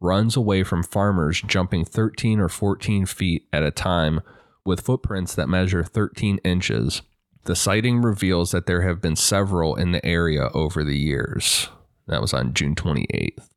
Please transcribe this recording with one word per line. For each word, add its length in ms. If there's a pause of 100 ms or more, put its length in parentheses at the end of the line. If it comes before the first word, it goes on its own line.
runs 340
away 280
from 200
farmers, 580
jumping 440
thirteen 540
or 100
fourteen 560
feet 480
at 100
a 80
time 500 (440)
with 160
footprints 540
that 140
measure 340
thirteen 600
inches. 600 (400)
The 120
sighting 460
reveals 500
that 140
there 160
have 200
been 140
several 600
in 160
the 140
area 480
over 300
the 140
years. 720 (380)
That 140
was 120
on 220
June 200
twenty-eighth. 800